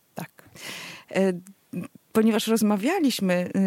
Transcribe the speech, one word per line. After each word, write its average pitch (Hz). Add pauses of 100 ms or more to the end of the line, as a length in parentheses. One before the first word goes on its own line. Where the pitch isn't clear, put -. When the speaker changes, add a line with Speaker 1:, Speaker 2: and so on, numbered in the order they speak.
(160)
Speaker 1:
Tak. - (840)
Speaker 2:
E, 190 (800)
ponieważ 220
rozmawialiśmy, 208 (180)